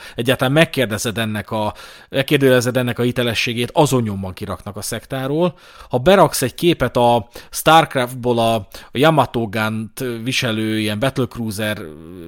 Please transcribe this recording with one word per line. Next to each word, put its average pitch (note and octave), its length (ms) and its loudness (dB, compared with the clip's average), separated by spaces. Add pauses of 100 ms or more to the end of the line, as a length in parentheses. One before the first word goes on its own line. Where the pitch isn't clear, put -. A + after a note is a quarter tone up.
(140)
egyáltalán B2+ 380 0
megkérdezed A#2 680 0
ennek G#2+ 320 -6
a, G#2+ 240 -4 (340)
megkérdezed C3 680 2
ennek A#2+ 220 -2
a A#2+ 40 -2
hitelességét, A#2+ 720 -2
azon C3+ 280 4
nyomban G2 300 -6
kiraknak G2 440 -10
a G2+ 60 -12
szektáról. C#3 720 -4 (340)
Ha B2 100 0
beraksz E3+ 440 4
egy B2+ 120 -2
képet D#3 420 0
a A#2+ 320 4 (220)
Starcraftból B2+ 880 2
a, A2+ 160 2
a - 440 -8
Yamato C3 480 2
Gun-t A2 580 -6 (180)
viselő A2 560 -2
ilyen G#2+ 200 -2
battlecruiser A2 800 -4 (500)